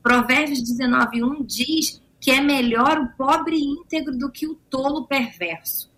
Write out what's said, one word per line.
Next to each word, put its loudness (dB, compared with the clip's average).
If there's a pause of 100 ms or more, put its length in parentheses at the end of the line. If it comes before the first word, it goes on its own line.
Provérbios 2
dezenove 0
um -2
diz -2 (200)
que 2
é 4
melhor 2
o -2
pobre 0
íntegro -4
do -4
que -8
o -8 (140)
tolo -2
perverso. -6